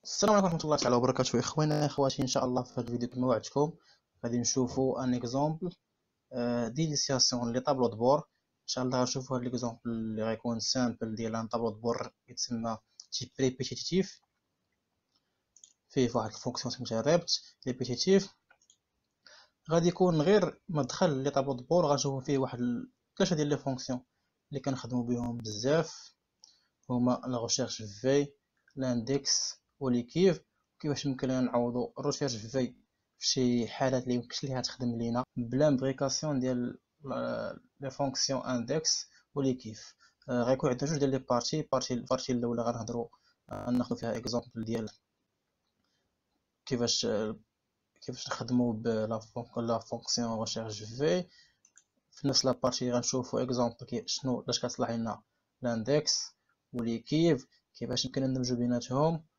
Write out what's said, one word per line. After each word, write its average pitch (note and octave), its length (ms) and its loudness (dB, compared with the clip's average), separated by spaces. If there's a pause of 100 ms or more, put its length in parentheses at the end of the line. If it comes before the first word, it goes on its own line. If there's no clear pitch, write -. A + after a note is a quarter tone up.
السلام - 300 2
عليكم G3 120 6
ورحمة E3 180 0
الله D3+ 120 4
تعالى B2 200 4
وبركاته، B2 420 4
إخوانا D3+ 480 2
أخواتي. C#3 360 0
إن C3 40 2
شاء C3 180 0
الله B2 180 0
في - 100 -10
هذا B2+ 80 -4
الفيديو A#2+ 280 -4
كما B2+ 180 -2
وعدتكم C#3 460 0 (520)
غادي A#2+ 140 0
نشوفوا C3 680 0
أن B2 100 0
إكزومبل، C#3+ 600 -2 (560)
آه، A#2+ 360 0
دينيسياسيون C3 840 0
لي B2 80 0
طابلو C3 260 2
دو G#2+ 100 -2
بور. B2+ 220 4
إن - 480 -14
شاء B2+ 180 -4
الله B2+ 160 0
غنشوفوا B2+ 360 -2
هاد B2 60 -2
ليكزومبل A#2+ 440 -4
اللي A2 360 -4
غيكون A2+ 380 -2
سامبل A2+ 540 -2
ديال A2+ 220 -4
أن A2+ 120 -4
طابلو A2+ 220 0
دو G#2 100 -12
بور A#2 320 -2 (160)
يتسمى A#2 500 -4 (340)
تيب - 180 -8 (100)
ريبيتيتيف، C3+ 840 -2 (1700)
فيه B2+ 200 2
فواحد A2 220 -2
الفونكسيون - 440 -6
سميتها A2+ 260 -4
ريبت E3 560 2 (100)
ريبيتيتيف. B2+ 680 2 (1400)
غادي E3+ 180 6
يكون E3+ 340 4
غير F3+ 460 4
مدخل D#3 420 2
لي C3+ 200 0
طابلو C#3 220 2
دو B2 120 -6
بور، E3+ 220 4
غنشوفوا C#3 340 2
فيه C#3 180 2
واحد C3 220 -2
ال-، A#2+ 300 -2 (280)
ثلاثة F#3 180 4
ديال D3 120 2
لي C#3+ 100 2
فونكسيون C3 460 -4 (460)
اللي C3+ 100 -6
كنخدموا B2 440 -2
بهم A#2+ 320 -2
بزاف، A#2+ 800 0 (760)
هما B2 360 2
لا B2+ 120 -2
غوشيرش A2+ 440 -2
في، C3 500 0 (440)
لانديكس B2+ 840 -2 (200)
وليكيف. C#3 600 2 (400)
كيفاش C#3+ 240 -2
يمكن C3 240 0
لنا B2+ 120 0
نعوضوا A#2+ 480 0 (100)
الريشيرش C#3+ 380 -2
في A2 120 -10
في B2 260 -2 (440)
شي A#2+ 500 2
حالات C3 340 0
اللي B2 160 0
ميمكنش - 260 -6
ليها C3+ 160 -4
تخدم A#2+ 380 -4
لينا A#2 260 0 (120)
بلا B2 340 2
مبريكاسيون C3+ 720 0
ديال، B2 380 -2 (340)
آه، A#2+ 480 -4 (200)
لي C#3 100 -6
فونكسيون C3+ 520 -2
اندكس B2+ 680 -2 (260)
وليكيف. B2+ 640 -4 (320)
آه، B2 140 0
غيكون C3 280 2
عندنا C#3 200 -2
جوج D#3 80 -2
ديال C3+ 120 2
لي C3+ 80 0
بارتي. B2+ 440 0
بارتي، B2+ 320 -2
البارتي B2+ 380 -2
الاولى A#2+ 300 0
غنهضروا، A#2 460 -4 (420)
آه، G2+ 200 -6
ناخذ B2 260 0
فيها A#2 200 -4
اكزومبل A#2 480 -6
ديال A2+ 240 -4 (1800)
كيفاش، A#2+ 380 0
آه، A2 320 -2 (640)
كيفاش - 280 -10
نخدموا B2 440 2
بلا A2 460 0
فونك-، - 400 -8
لا A#2 200 0
فونكسيون A#2 640 -4
ريشيرش A2 420 -6
في. D3+ 440 0 (840)
في - 180 -4
نفس C3 160 2
لا C3 80 2
بارتي B2 400 0
غنشوفوا B2 500 0
اكزومبل B2 440 -2
كي-، A#2 200 -6
شنو، B2 400 -2
لاش B2 140 -2
كتصلح B2 300 -4
لنا A2+ 320 -4 (400)
لاندكس B2 720 0 (380)
وليكيف، B2 760 2 (280)
كيفاش - 300 -4
يمكن C3+ 180 -2
ندمجوا B2+ 340 0
بيناتهم B2 680 0 (140)